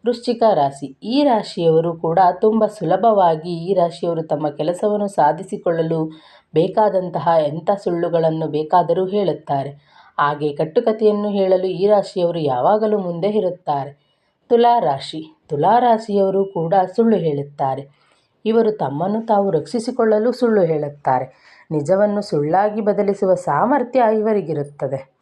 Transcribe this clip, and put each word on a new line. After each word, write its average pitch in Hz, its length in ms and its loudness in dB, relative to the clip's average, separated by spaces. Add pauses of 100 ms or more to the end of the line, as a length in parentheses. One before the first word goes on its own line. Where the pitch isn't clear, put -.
ವೃಶ್ಚಿಕ 233 380 -2 (100)
ರಾಶಿ. 139 500 -2
ಈ 254 200 0
ರಾಶಿಯವರು 170 720 2
ಕೂಡ 165 220 0 (220)
ತುಂಬ 220 240 2
ಸುಲಭವಾಗಿ, 180 840 2
ಈ 170 240 -4
ರಾಶಿಯವರು 170 500 -2
ತಮ್ಮ 151 260 -4
ಕೆಲಸವನ್ನು 196 580 -2
ಸಾಧಿಸಿಕೊಳ್ಳಲು 165 1000 -2 (480)
ಬೇಕಾದಂತಹ 180 760 0 (180)
ಎಂಥ 156 240 -4
ಸುಳ್ಳುಗಳನ್ನು 165 760 -2
ಬೇಕಾದರೂ 170 580 0
ಹೇಳುತ್ತಾರೆ. 151 640 -4 (500)
ಹಾಗೆ 147 360 -2
ಕಟ್ಟುಕತೆಯನ್ನು 208 760 0
ಹೇಳಲು 190 380 2
ಈ 185 200 -2
ರಾಶಿಯವರು 185 520 0
ಯಾವಾಗಲೂ 185 580 0
ಮುಂದೆ 175 320 -4
ಇರುತ್ತಾರೆ. 170 600 -4 (580)
ತುಲಾ 240 300 4
ರಾಶಿ. 156 580 -6 (120)
ತುಲಾ 170 300 2
ರಾಶಿಯವರು 202 680 2
ಕೂಡ 165 280 -4 (220)
ಸುಳ್ಳು 226 220 4
ಹೇಳುತ್ತಾರೆ. 143 800 -4 (480)
ಇವರು 220 260 2
ತಮ್ಮನ್ನು 196 540 -4
ತಾವು 202 260 2
ರಕ್ಷಿಸಿಕೊಳ್ಳಲು 220 800 0
ಸುಳ್ಳು 226 300 2
ಹೇಳುತ್ತಾರೆ. 147 960 -2 (140)
ನಿಜವನ್ನು 190 500 0
ಸುಳ್ಳಾಗಿ 202 600 0
ಬದಲಿಸುವ 196 540 0
ಸಾಮರ್ಥ್ಯ 240 680 0 (160)
ಇವರಿಗಿರುತ್ತದೆ. 151 1040 -4